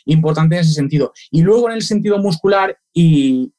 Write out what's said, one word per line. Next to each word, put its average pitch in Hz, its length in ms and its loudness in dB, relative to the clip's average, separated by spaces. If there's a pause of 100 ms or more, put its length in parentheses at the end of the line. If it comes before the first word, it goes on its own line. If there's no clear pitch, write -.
importante 156 500 0
en 180 60 -2
ese 160 120 2
sentido. 143 380 -2 (200)
Y 160 100 0
luego 240 280 2
en 226 60 -6
el 220 80 -6
sentido 202 340 -2
muscular, 196 600 -2 (160)
y, 139 640 2